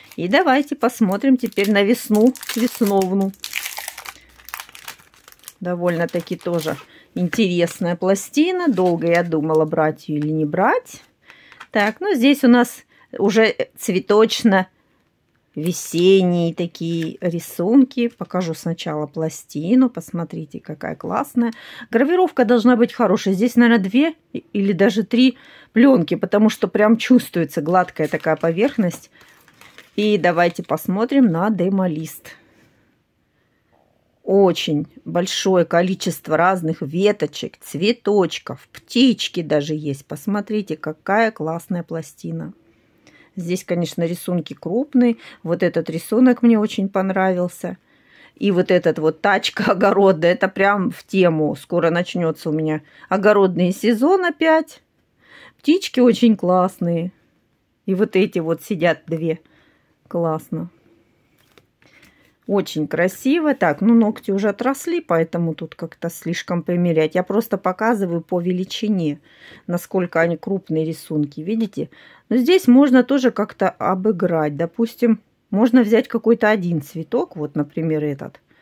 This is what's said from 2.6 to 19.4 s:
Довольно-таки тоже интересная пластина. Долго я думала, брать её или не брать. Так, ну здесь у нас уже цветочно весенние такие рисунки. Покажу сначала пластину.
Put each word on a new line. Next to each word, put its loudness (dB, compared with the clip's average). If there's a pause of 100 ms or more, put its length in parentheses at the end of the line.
Довольно-таки -4
тоже -4 (380)
интересная -2
пластина. 0
Долго 0
я 2
думала, 0
брать -2
её -4
или -2
не -2
брать. -2 (720)
Так, 0
ну -2
здесь 4
у 8
нас 4 (320)
уже 2 (220)
цветочно 2 (840)
весенние 2
такие -6
рисунки. 0
Покажу -6
сначала -6
пластину. -2